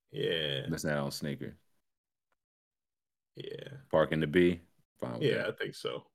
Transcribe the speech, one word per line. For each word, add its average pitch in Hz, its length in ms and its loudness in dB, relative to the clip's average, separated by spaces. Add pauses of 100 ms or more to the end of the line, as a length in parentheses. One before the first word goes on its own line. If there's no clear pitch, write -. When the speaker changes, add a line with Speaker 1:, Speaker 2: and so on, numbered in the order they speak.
(120)
Speaker 1:
Yeah. 78 560 -2
Speaker 2:
Missing 80 220 -2
out 71 160 0
on 69 60 -4
sneakers. 69 420 -6 (1800)
Speaker 1:
Yeah. - 320 -12 (240)
Speaker 2:
Parking 78 280 4
the 80 80 2
B. 87 340 6 (380)
Fine 120 140 -6
with 120 80 -6
Speaker 1:
Yeah, 139 220 2
Speaker 2:
that. - 60 -2
Speaker 1:
I - 20 -2
think 101 240 -6
so. 123 400 -8